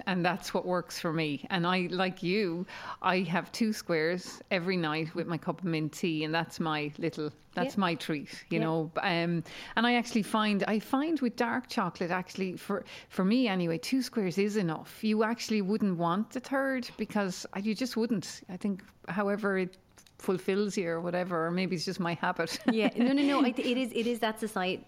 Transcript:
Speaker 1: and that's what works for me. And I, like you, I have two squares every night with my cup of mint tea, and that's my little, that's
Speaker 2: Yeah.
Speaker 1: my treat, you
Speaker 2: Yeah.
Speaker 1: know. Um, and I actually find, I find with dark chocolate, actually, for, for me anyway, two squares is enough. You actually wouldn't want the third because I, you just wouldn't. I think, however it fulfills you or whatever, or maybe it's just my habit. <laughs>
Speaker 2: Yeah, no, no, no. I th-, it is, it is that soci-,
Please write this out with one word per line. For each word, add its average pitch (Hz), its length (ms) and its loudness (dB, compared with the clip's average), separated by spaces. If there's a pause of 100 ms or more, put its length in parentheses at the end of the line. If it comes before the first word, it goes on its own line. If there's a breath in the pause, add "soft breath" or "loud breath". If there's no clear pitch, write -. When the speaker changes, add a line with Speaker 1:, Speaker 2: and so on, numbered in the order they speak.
Speaker 1:
and 180 160 2
that's 180 280 -2
what 185 140 -2
works 180 320 -2
for 170 140 -2
me. 151 380 -2
And 175 180 0
I, 185 240 2
like 185 280 -2
you, 180 460 0 (360 loud breath)
I 185 180 2
have 170 320 -2
two 220 200 2
squares 170 680 -2 (100)
every 185 260 0
night 160 380 -2
with 170 140 -4
my 165 100 -2
cup 170 220 -4
of 180 60 -6
mint 156 260 0
tea, 156 320 -2
and 156 100 -2
that's 165 240 -2
my 151 400 0
little, 156 320 -2 (240)
that's 220 220 -2
Speaker 2:
Yeah. 208 40 2
Speaker 1:
my 175 140 2
treat, - 560 -4
you 165 80 2
Speaker 2:
Yeah. 160 60 2
Speaker 1:
know. 160 260 0 (120)
Um, 170 420 2 (320 loud breath)
and 226 100 4
I 240 80 4
actually 233 300 2
find, 208 420 2
I 208 140 2
find 294 400 0
with 240 160 0
dark 233 320 0
chocolate, 180 420 -2
actually, 185 460 -2
for, - 280 -4 (240 loud breath)
for - 160 0
me 240 220 4
anyway, 175 320 0
two 262 240 0
squares 190 340 -2
is 202 200 2
enough. 170 480 -2
You 214 180 4
actually 220 400 0
wouldn't 196 340 2
want 170 340 2
the 254 100 -6
third 269 560 0
because 202 560 -2
I, 190 80 -6
you 214 160 0
just 254 240 -4
wouldn't. 226 480 -2
I 185 80 -8
think, 190 260 -2 (260)
however 202 500 0
it 185 180 -2 (420)
fulfills 196 580 0
you 175 120 0
or 165 140 0
whatever, 175 440 0
or 170 40 0
maybe 185 260 0
it's 156 80 -4
just 185 160 -2
my 170 140 0
habit. 170 500 -2
<laughs> 247 80 4
Speaker 2:
Yeah, 214 240 4
no, 247 160 6
no, 285 100 4
no. 285 220 6
I 240 60 4
th-, 240 180 0
it 247 80 2
is, 254 180 0
it 233 120 2
is 240 140 0
that 220 200 0
soci-, 185 480 0